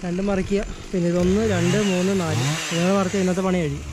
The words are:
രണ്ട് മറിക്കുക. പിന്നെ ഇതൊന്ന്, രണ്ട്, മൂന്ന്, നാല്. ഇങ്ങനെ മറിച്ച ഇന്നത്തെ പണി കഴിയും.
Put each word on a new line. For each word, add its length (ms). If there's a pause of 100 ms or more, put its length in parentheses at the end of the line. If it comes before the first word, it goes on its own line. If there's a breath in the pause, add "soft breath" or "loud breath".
രണ്ട് 180
മറിക്കുക. 420 (280)
പിന്നെ 180
ഇതൊന്ന്, 320 (100)
രണ്ട്, 260 (120)
മൂന്ന്, 300
നാല്. 240 (280)
ഇങ്ങനെ 260
മറിച്ച 180
ഇന്നത്തെ 240
പണി 180
കഴിയും. 340